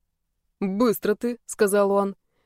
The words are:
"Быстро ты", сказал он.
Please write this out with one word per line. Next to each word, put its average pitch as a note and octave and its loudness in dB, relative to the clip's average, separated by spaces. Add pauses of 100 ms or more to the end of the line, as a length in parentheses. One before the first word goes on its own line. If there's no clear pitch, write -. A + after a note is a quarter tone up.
(600)
"Быстро G3+ 0
ты", A#3+ -6
сказал G3+ 2
он. G3 0 (300)